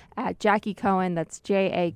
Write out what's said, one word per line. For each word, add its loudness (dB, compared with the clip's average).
at -6
Jackie 2
Cohen. 0
That's -6
J 0
A 0